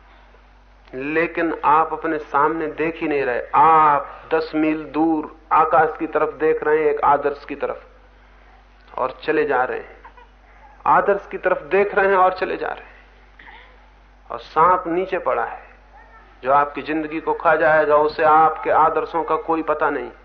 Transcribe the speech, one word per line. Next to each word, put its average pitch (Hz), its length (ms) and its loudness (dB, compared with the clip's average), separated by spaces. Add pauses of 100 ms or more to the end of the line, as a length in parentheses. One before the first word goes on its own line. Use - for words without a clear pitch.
(960)
लेकिन 160 720 -4
आप 156 280 2
अपने 156 260 -4
सामने 156 480 -2
देख 156 300 -6
ही 165 120 -6
नहीं 147 140 -2
रहे। 123 200 -2 (120)
आप 151 800 4
दस 156 200 -2
मील 156 300 -2
दूर 151 520 -2 (160)
आकाश 156 460 2
की 160 80 -6
तरफ 151 280 -2
देख 156 300 0
रहे 151 140 4
हैं, 156 60 2
एक 147 160 0
आदर्श 143 440 0
की 147 100 -12
तरफ, 120 320 -8 (1120)
और 127 240 -4
चले 151 220 0
जा 131 200 0
रहे 117 140 -6
हैं। - 240 -18 (840)
आदर्श 185 440 2
की 190 80 -10
तरफ 185 240 -2
देख 202 320 0
रहे 196 140 2
हैं 196 80 2
और 185 160 4
चले 175 240 -6
जा - 120 -6
रहे - 160 -10
हैं, - 100 -20 (1400)
और 120 80 -10
सांप 180 480 2
नीचे 180 320 -4
पड़ा 120 260 -2
है - 180 -12 (800)
जो 127 100 0
आपकी 143 300 0
जिंदगी 151 380 -6
को 156 140 -2
खा 156 220 2
जाएगा। 156 400 4
उसे 151 280 0
आपके 156 460 4
आदर्शों 156 540 0
का 160 120 -2
कोई 160 260 -2
पता 151 280 -2
नहीं। 123 200 -6 (140)